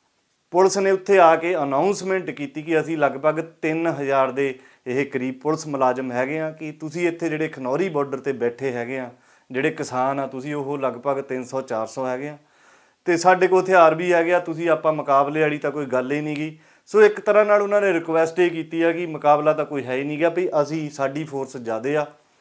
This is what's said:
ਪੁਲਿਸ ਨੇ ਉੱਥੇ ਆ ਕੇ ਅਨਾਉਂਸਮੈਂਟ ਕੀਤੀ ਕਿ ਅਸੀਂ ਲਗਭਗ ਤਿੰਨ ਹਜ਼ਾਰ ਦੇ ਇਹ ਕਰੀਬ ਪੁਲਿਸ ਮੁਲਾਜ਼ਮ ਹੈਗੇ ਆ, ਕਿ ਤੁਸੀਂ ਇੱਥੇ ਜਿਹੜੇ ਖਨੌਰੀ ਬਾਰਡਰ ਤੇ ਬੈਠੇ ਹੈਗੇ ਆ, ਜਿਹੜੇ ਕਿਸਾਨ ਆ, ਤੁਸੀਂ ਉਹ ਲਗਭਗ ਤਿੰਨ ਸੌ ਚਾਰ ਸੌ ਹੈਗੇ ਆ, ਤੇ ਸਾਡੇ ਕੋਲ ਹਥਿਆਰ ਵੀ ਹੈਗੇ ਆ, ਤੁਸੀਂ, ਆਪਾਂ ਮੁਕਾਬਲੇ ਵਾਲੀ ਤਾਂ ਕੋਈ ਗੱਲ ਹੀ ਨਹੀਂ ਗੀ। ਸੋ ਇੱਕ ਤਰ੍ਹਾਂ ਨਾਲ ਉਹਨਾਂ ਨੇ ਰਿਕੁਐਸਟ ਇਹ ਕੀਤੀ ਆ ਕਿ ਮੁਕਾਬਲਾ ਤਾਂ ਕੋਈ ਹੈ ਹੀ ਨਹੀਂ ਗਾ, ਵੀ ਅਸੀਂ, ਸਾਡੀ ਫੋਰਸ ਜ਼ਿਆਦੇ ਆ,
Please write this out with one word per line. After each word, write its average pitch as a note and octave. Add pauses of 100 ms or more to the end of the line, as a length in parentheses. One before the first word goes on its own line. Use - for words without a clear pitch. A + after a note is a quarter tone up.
(520)
ਪੁਲਿਸ F#3
ਨੇ F#3+
ਉੱਥੇ F#3+
ਆ E3
ਕੇ E3
ਅਨਾਉਂਸਮੈਂਟ F3
ਕੀਤੀ C#3+
ਕਿ D#3+
ਅਸੀਂ D#3
ਲਗਭਗ D3 (220)
ਤਿੰਨ E3
ਹਜ਼ਾਰ C3+
ਦੇ C3+ (320)
ਇਹ B2+
ਕਰੀਬ C3
ਪੁਲਿਸ D#3
ਮੁਲਾਜ਼ਮ C3
ਹੈਗੇ C3
ਆ, D#3
ਕਿ D#3
ਤੁਸੀਂ D#3+
ਇੱਥੇ E3+
ਜਿਹੜੇ D#3
ਖਨੌਰੀ C#3
ਬਾਰਡਰ C#3
ਤੇ C#3
ਬੈਠੇ A#2+
ਹੈਗੇ B2
ਆ, B2 (400)
ਜਿਹੜੇ C3+
ਕਿਸਾਨ C#3
ਆ, C#3
ਤੁਸੀਂ C3
ਉਹ C#3+
ਲਗਭਗ C3
ਤਿੰਨ B2+
ਸੌ C3+
ਚਾਰ A2
ਸੌ C3
ਹੈਗੇ B2+
ਆ, D3 (680)
ਤੇ F3
ਸਾਡੇ F3+
ਕੋਲ F#3
ਹਥਿਆਰ F3+
ਵੀ F3
ਹੈਗੇ E3+
ਆ, F3
ਤੁਸੀਂ, E3
ਆਪਾਂ D#3
ਮੁਕਾਬਲੇ C#3+
ਵਾਲੀ D3+
ਤਾਂ D3
ਕੋਈ C#3+
ਗੱਲ B2+
ਹੀ D3
ਨਹੀਂ D3+
ਗੀ। D#3 (320)
ਸੋ G#3+
ਇੱਕ G#3
ਤਰ੍ਹਾਂ G#3
ਨਾਲ G#3
ਉਹਨਾਂ G3+
ਨੇ G3
ਰਿਕੁਐਸਟ E3
ਇਹ F3
ਕੀਤੀ E3
ਆ E3
ਕਿ E3+
ਮੁਕਾਬਲਾ D3+
ਤਾਂ D3+
ਕੋਈ C#3+
ਹੈ B2+
ਹੀ C3+
ਨਹੀਂ D3
ਗਾ, E3
ਵੀ E3+ (140)
ਅਸੀਂ, D3+
ਸਾਡੀ C#3
ਫੋਰਸ C3+
ਜ਼ਿਆਦੇ A#2
ਆ, D3 (340)